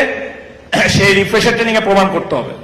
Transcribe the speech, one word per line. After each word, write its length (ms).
<clears throat> 440
সেই 260
রিফ্রেশার 400
ট্রেনিং 220
এ 40
প্রমাণ 280
করতে 260
হবে 180